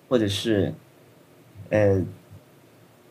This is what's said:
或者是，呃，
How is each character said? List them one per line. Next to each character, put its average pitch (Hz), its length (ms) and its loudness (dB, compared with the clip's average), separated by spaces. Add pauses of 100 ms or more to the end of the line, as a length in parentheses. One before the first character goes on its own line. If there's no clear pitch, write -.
或 127 100 2
者 104 80 0
是， 101 460 0 (960)
呃， 101 320 2 (1080)